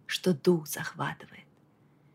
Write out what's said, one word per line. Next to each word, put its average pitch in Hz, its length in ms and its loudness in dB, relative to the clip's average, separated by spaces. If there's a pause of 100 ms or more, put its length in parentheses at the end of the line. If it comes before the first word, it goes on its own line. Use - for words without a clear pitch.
что - 280 0
дух 156 320 2
захватывает. - 800 -8 (680)